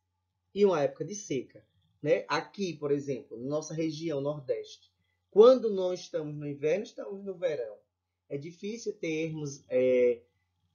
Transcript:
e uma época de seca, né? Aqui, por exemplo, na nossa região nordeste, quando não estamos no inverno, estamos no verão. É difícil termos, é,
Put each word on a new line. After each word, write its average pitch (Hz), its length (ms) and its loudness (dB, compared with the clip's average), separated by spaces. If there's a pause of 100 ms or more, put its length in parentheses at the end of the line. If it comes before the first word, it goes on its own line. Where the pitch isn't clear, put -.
(540)
e 202 120 4
uma 170 160 4
época 143 240 -2
de 202 100 -10
seca, - 500 -8 (360)
né? 151 260 0
Aqui, 170 460 -4
por 147 180 -6
exemplo, 127 460 -4
na 127 100 -8
nossa 151 260 -4
região 156 480 -4
nordeste, - 720 -8 (420)
quando 233 380 8
não 185 200 0
estamos 156 440 -6
no 147 120 -8
inverno, 151 360 -2
estamos 202 420 -12
no 190 100 -10
verão. 139 400 -4 (540)
É 143 80 -6
difícil 202 640 -10
termos, 156 680 -6
é, 127 540 4 (540)